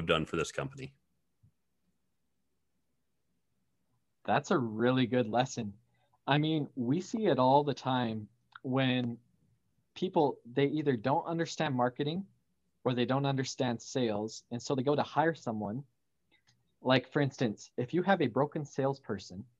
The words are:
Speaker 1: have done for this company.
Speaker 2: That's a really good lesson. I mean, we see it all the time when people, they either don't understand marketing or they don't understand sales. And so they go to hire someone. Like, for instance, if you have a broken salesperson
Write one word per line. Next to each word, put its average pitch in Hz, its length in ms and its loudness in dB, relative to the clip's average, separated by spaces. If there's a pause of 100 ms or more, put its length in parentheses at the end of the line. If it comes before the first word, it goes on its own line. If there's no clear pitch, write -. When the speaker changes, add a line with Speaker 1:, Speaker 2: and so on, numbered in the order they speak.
Speaker 1:
have 82 40 -8
done 80 180 2
for 87 120 -4
this 78 140 -2
company. 71 440 -8 (3250)
Speaker 2:
That's 123 260 2
a 190 60 4
really 120 500 2
good 123 200 2
lesson. 113 460 -2 (540)
I 143 100 4
mean, 156 380 0
we 131 260 0
see 220 240 -4
it 143 140 4
all 131 240 4
the 147 100 -2
time 117 560 -4 (320)
when 127 560 0 (800)
people, 170 500 0
they 127 220 0
either 147 300 0
don't 131 280 -2
understand 160 500 -4
marketing 147 520 -2 (560)
or 131 100 0
they 120 120 2
don't 131 200 2
understand 131 560 -2
sales. 110 720 -2
And 120 100 -6
so - 140 -2
they 127 80 0
go 147 120 2
to 135 80 2
hire 156 320 0
someone. 107 480 -6 (1000)
Like, 127 300 4
for 151 100 2
instance, 135 560 -2
if 123 160 -2
you 175 100 2
have 190 180 4
a 139 60 4
broken 143 380 0
salesperson 131 800 -4 (140)